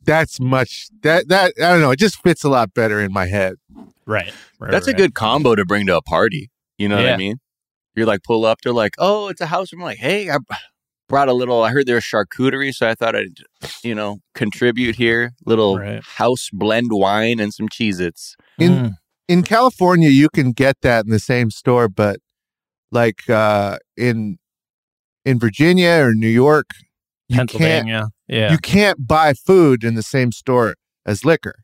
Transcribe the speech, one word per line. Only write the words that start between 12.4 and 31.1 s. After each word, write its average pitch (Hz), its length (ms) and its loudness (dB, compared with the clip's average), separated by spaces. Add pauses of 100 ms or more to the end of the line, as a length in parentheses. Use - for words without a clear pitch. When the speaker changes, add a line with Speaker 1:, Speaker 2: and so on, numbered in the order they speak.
Speaker 3:
so 120 160 -2
I 113 60 0
thought 113 220 -4
I'd, 98 220 -6 (440)
you 120 120 -6
know, 104 240 -8 (160)
contribute 117 600 -2
here. 117 360 0 (120)
Little 107 340 2
Speaker 2:
Right. 104 260 -10
Speaker 3:
house - 480 -4
blend 110 400 -2
wine 107 480 0
and 104 120 -4
some 107 160 -8
Cheez-Its." 92 680 -6 (220)
Speaker 1:
In, 175 140 4
Speaker 2:
Mm. 120 200 0 (340)
Speaker 1:
in 175 160 2
California, 180 680 2
you 143 220 6
can 127 200 0
get 135 300 0
that 117 240 2
in 110 40 -6
the 110 80 0
same 120 320 -2
store, 120 380 0
but, 101 320 -2 (720)
like, 117 360 -2
uh, 107 500 0 (180)
in, 110 420 -4 (840)
in 127 160 0
Virginia 170 640 2
or 117 100 4
New 110 140 0
York, 131 420 2 (580)
you 123 80 -2
can't, 123 140 0
Speaker 2:
Pennsylvania. 113 580 -2 (200)
Yeah. 110 240 0
Speaker 1:
you 160 60 2
can't 185 480 0
buy 156 280 2
food 151 500 4
in 113 120 -2
the 110 80 -4
same 127 280 -2
store 120 440 0 (280)
as 104 200 -4